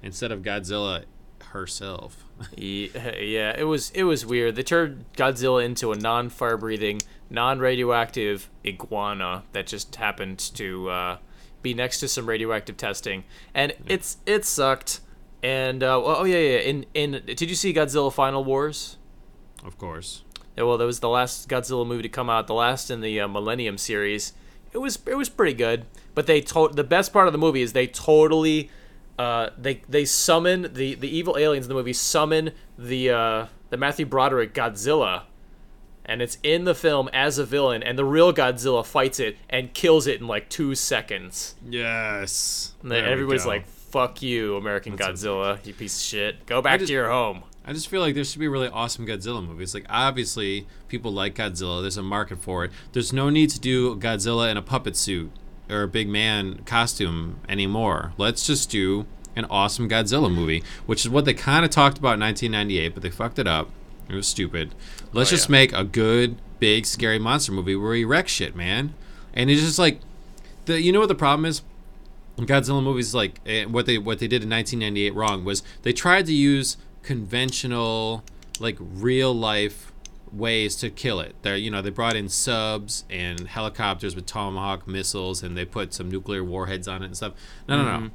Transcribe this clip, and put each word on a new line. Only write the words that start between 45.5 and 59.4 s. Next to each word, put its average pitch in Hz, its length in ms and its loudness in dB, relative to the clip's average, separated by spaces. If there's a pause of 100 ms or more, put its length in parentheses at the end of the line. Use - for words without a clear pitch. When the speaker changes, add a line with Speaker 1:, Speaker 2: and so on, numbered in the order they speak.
Speaker 2:
you 104 80 -14
piece 101 240 -8
of - 40 -4
shit. 104 460 -4
Go 123 140 2
back 131 120 6
Speaker 1:
I 131 40 6
just 190 100 0
Speaker 2:
to 147 60 0
your 123 160 2
home." 113 340 0 (200)
Speaker 1:
I 139 100 -10
just 156 140 -8
feel 190 140 0
like 151 140 2
there 139 80 -2
should 139 160 -6
be 156 80 -2
really 135 220 0
awesome 117 360 -4
Godzilla 107 400 -6
movies. 85 300 -8
Like, 104 120 -10
obviously, 110 800 0 (220)
people 117 240 -6
like 98 240 -2
Godzilla. 90 460 -4
There's 95 160 -4
a 104 40 -6
market 101 380 -4
for 90 260 -4
it. 82 60 -6 (220)
There's 120 200 -2
no 135 160 2
need 151 220 6
to 117 80 -6
do 123 380 2
Godzilla 113 520 2
in 107 80 0
a 101 60 -4
puppet 101 340 -2
suit 87 320 -2 (400)
or 104 140 0
a 98 40 0
big 104 220 0
man 104 560 0
costume 87 840 0
anymore. 98 720 0
Let's 110 300 0
just - 240 0
do 101 340 2 (300)
an 113 100 -2